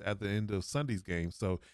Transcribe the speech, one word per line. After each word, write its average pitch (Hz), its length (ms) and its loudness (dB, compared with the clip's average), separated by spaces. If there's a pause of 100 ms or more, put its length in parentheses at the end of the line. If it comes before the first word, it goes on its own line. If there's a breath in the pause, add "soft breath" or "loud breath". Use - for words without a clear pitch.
at 101 140 0
the 101 100 0
end 104 220 2
of 95 120 0
Sunday's 127 380 0
game. 87 300 0
So 92 280 0 (140 loud breath)